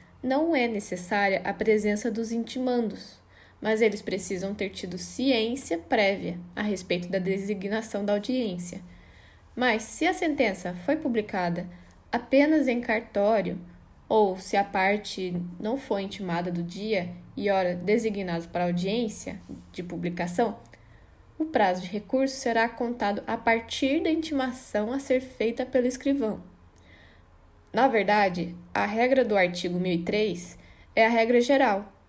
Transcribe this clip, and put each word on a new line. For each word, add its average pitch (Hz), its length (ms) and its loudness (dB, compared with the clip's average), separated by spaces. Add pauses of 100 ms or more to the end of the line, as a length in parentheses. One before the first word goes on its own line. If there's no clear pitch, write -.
(240)
não 294 340 2
é 240 100 2
necessária 202 760 -2
a 196 80 -4
presença 208 580 2
dos 226 220 -4
intimandos, 233 880 -2 (400)
mas 214 220 2
eles 208 180 2
precisam 190 540 -4
ter 202 160 -4
tido 180 260 -10
ciência 247 800 0
prévia 196 640 0 (160)
a 208 80 -6
respeito 185 460 -2
da 196 100 0
designação 196 840 -2
da 202 120 0
audiência. 202 640 -4 (760)
Mas, 233 280 2
se - 240 -2
a 370 80 4
sentença 240 600 0 (120)
foi 302 100 2
publicada 202 720 -2 (420)
apenas 277 560 4
em 240 140 0
cartório, 208 800 0 (480)
ou 202 300 4
se - 180 -2
a 202 80 4
parte 196 720 -2 (240)
não 220 180 -2
foi 202 260 -2
intimada 180 480 -4
do 175 120 -4
dia 190 480 -4 (260)
e 202 140 0
hora 185 240 2
designados 190 720 0
para 175 180 -2
audiência 190 760 -2 (320)
de 185 100 -10
publicação, 175 760 -2 (800)
o 320 60 0
prazo 185 380 2
de 175 60 -10
recurso 262 480 -2
será 233 320 2
contado 233 580 -4
a 226 100 -2
partir 247 680 0
da 330 80 0
intimação 262 840 -2
a 277 60 -2
ser 262 220 2
feita 254 460 -4
pelo 247 200 2
escrivão. 254 560 0 (1300)
Na 240 160 6
verdade, 196 640 2 (180)
a 202 140 0
regra 247 360 4
do 208 140 2
artigo 180 420 0
mil 185 140 0
e 175 100 0
três 214 540 -2 (380)
é 220 100 6
a 226 60 4
regra 233 320 4
geral, 240 500 4 (160)